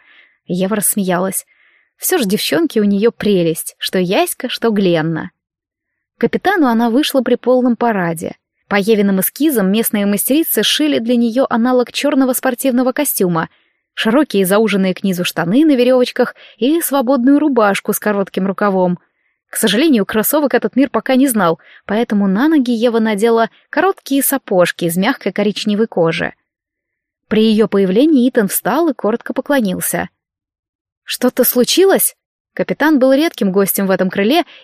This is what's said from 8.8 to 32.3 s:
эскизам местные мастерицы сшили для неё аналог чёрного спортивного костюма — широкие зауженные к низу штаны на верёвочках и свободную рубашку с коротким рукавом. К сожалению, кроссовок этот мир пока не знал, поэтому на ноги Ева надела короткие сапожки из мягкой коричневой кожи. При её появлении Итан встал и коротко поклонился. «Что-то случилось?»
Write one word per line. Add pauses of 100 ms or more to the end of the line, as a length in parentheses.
эскизам
местные
мастерицы
сшили
для
неё
аналог
чёрного
спортивного
костюма — (440)
широкие
зауженные
к
низу
штаны
на
верёвочках (220)
и
свободную
рубашку
с
коротким
рукавом. (560)
К
сожалению,
кроссовок
этот
мир
пока
не
знал, (260)
поэтому
на
ноги
Ева
надела (200)
короткие
сапожки
из
мягкой
коричневой
кожи. (920)
При
её
появлении
Итан
встал
и
коротко
поклонился. (960)
«Что-то
случилось?» (360)